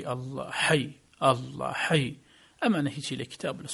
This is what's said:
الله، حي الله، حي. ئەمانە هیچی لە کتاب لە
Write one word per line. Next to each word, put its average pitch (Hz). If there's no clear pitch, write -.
الله، 131
حي 147
الله، 131
حي. 143
ئەمانە 170
هیچی 131
لە 127
کتاب -
لە 143